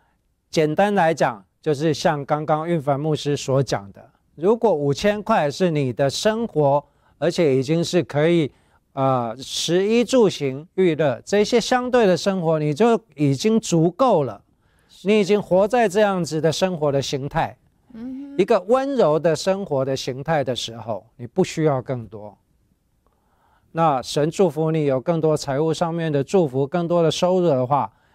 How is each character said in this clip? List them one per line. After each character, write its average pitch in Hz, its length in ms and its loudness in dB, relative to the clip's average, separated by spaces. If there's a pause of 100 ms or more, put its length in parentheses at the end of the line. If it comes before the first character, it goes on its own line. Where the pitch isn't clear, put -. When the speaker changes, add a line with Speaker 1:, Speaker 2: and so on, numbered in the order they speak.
(480)
Speaker 1:
简 156 240 0
单 202 220 2
来 170 180 2
讲 127 320 -2 (160)
就 156 140 -2
是 151 180 0
像 147 320 -2
刚 151 220 -4
刚 156 220 -2
运 170 120 0
凡 135 180 -2
牧 151 180 -2
师 143 200 -2
所 135 240 0
讲 101 300 -4
的， - 220 -20 (240)
如 196 200 2
果 226 160 2
五 143 220 0
千 208 260 0
块 180 300 0
是 175 220 0
你 135 200 0
的 139 160 0
生 220 380 -2
活， 143 400 2 (320)
而 156 100 0
且 147 300 2
已 135 40 2
经 160 200 0
是 165 220 0
可 151 240 0
以， 170 240 0 (400)
呃， 131 440 -2
食 170 480 -2
衣 233 200 2
住 240 240 4
行 143 460 -6
娱 180 200 2
乐 135 300 0
这 208 200 0
些 233 160 2
相 247 300 -2
对 233 160 4
的 180 100 4
生 190 240 -2
活， 160 200 0
你 151 120 0
就 226 280 2 (160)
已 143 180 2
经 220 240 2
足 170 320 2
够 208 320 2
了， 107 180 -8 (480)
Speaker 2:
是。 - 200 -10
Speaker 1:
你 214 100 4
已 208 60 2
经 202 180 2
活 190 240 2
在 226 220 2
这 196 140 0
样 190 220 2
子 147 160 -4
的 156 120 2
生 185 260 -2
活 147 140 0
的 139 100 0
形 139 260 -6
态， 139 300 -4 (340)
Speaker 2:
嗯 254 280 -12
哼。 277 180 -8
Speaker 1:
一 220 60 2
个 214 240 2
温 269 260 2
柔 160 240 4
的 156 160 2
生 190 300 -2
活 135 200 -2
的 135 120 -2
形 131 260 -8
态 151 220 0
的 127 100 -2
时 113 220 -10
候， 107 280 -8 (120)
你 120 100 -14
不 - 160 -2
需 160 220 -2
要 135 180 0
更 120 240 -8
多。 104 320 -18 (1300)
那 160 280 0
神 151 300 -2
祝 190 180 2
福 156 220 -2
你 160 140 0
有 131 140 2
更 165 220 -2
多 156 160 2
财 139 240 -4
务 160 120 0
上 165 200 -4
面 165 180 -4
的 139 140 0
祝 175 240 2
福， 135 180 -2
更 170 220 -4
多 170 140 2
的 156 80 2
收 180 300 0
入 175 80 2
的 127 180 2
话， 123 240 0 (240)